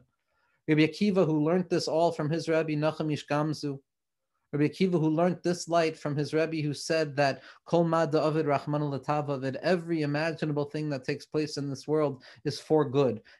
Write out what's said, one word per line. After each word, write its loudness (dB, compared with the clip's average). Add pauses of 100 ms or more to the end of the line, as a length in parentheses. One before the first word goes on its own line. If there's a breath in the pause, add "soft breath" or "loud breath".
(680)
Rabbi 4
Akiva, 2
who 2
learned 0
this 0
all 2
from -4
his -2
Rabbi 0
Nachum -2
Ish -4
Gamzu. -2 (760)
Rabbi 2
Akiva, 0
who 2
learned 2
this -2
light 2
from -4
his -2
Rebbe, 0
who -2
said -2
that 0 (220 loud breath)
Kol 2
Ma 2
Da'avid 0
Rahman 0
Latava, -4
that -4
every 0
imaginable -2
thing -4
that -4
takes -6
place -4
in -6
this -10
world 0 (220 loud breath)
is -2
for 2
good. 0 (180 soft breath)